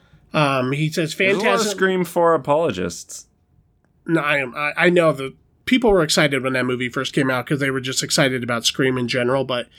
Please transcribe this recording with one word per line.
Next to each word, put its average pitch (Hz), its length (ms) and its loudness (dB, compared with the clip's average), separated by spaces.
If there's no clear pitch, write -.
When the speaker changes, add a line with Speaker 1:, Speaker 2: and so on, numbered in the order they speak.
Speaker 1:
Um, 135 380 2
he 147 180 -2
says, 156 280 -4
Speaker 2:
There's 196 180 2
a 185 40 -2
lot 202 80 -2
of 208 120 4
Speaker 1:
"Phantasm." 208 180 0
Speaker 2:
Scream 185 280 2
four 170 300 2
apologists. 139 920 -2
Speaker 1:
No, 165 140 2
I 147 180 0
am. 127 160 -6
I, 147 220 -4
I 175 140 4
know 170 220 4
that 135 220 -8
people 247 260 2
were 190 140 4
excited 143 400 2
when 131 80 -2
that 127 140 0
movie 127 220 -2
first 131 240 -6
came 139 180 0
out 127 160 -2
'cause 147 120 -2
they 139 140 -2
were 131 80 -2
just 131 240 -6
excited 131 400 0
about 117 200 -4
Scream 131 320 0
in 120 120 -2
general, 127 360 0
but 123 220 -6